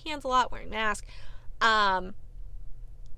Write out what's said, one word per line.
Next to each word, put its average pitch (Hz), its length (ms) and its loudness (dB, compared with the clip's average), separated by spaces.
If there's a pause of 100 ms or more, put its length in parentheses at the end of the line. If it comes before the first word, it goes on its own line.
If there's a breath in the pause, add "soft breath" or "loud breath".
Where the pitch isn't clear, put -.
hands 294 180 -4
a 262 40 -2
lot, 254 240 4
wearing - 160 -6
mask. 214 380 0 (560 loud breath)
Um, 202 520 4 (1040)